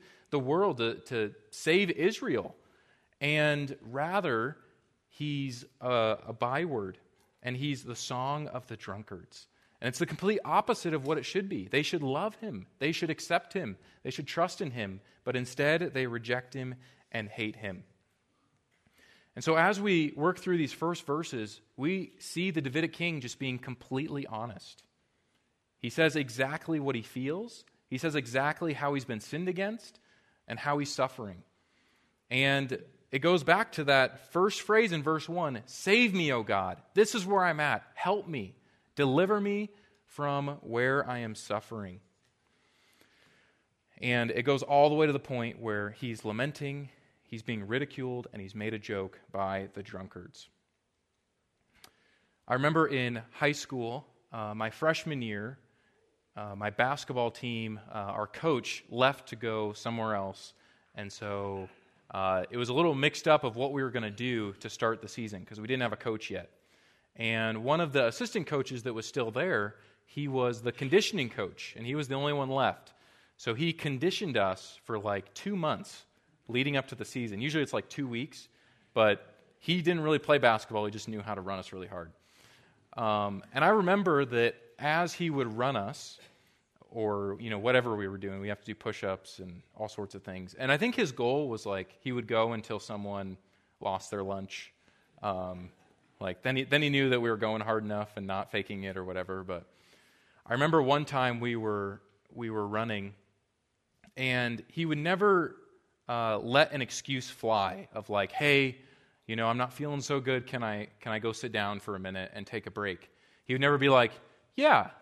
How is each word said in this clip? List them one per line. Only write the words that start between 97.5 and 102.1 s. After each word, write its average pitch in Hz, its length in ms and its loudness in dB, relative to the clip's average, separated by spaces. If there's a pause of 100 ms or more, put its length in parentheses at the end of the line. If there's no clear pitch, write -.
hard 110 220 0
enough 104 340 -4
and 98 100 -8
not 98 240 -4
faking 98 320 -4
it 95 140 -6
or 92 60 -6
whatever. 92 400 -6
But 90 220 -6 (800)
I 113 80 -2
remember 156 260 6
one 143 260 4
time 127 340 0
we 120 160 -2
were, 104 460 -2 (300)